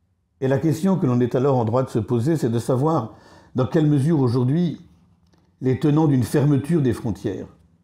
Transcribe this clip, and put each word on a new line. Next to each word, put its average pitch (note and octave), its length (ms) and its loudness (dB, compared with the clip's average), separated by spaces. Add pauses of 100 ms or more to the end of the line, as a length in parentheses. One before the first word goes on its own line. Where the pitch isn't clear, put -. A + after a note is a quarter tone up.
(400)
Et C3 80 0
la C3+ 100 2
question F3 400 0
que F3+ 80 0
l'on B2 140 2
est B2 140 0
alors C3+ 220 2
en A#2+ 80 0
droit A#2 180 0
de B2 80 -6
se B2 80 -2
poser, B2 380 -2
c'est B2+ 140 -2
de A#2 80 -2
savoir C3 560 -2 (400)
dans B2+ 120 -2
quelle D#3+ 200 2
mesure D3 340 2
aujourd'hui C3 600 0 (800)
les C3 180 0
tenants D#3 300 2
d'une C3 160 2
fermeture D3 580 2
des B2 100 2
frontières, G2+ 540 -6 (380)